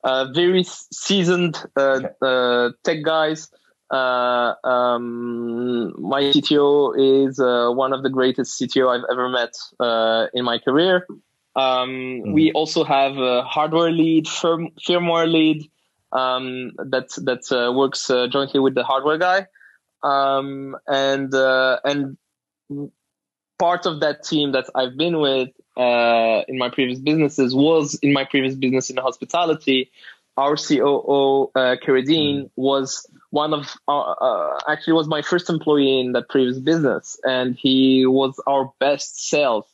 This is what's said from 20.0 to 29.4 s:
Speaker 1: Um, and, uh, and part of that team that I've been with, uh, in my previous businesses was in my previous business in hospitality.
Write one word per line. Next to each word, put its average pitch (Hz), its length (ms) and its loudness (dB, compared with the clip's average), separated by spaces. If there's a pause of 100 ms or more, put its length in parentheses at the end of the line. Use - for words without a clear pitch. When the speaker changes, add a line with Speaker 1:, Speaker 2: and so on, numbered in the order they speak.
Speaker 1:
Um, 139 720 -2 (100)
and, 135 480 0
uh, 131 500 4
and 139 340 -2 (1400)
part 175 280 0
of 156 160 -4
that 147 220 -2
team 147 280 -2
that 131 140 -2 (100)
I've 131 220 -4
been 165 220 -2
with, 135 300 0 (280)
uh, 117 680 2
in 131 100 -8
my 123 120 -4
previous 127 300 -2
businesses 139 560 0
was 147 400 2
in 143 180 0
my 135 120 0
previous 135 300 -2
business 131 340 -2
in 127 80 -6
hospitality. 131 920 -2 (480)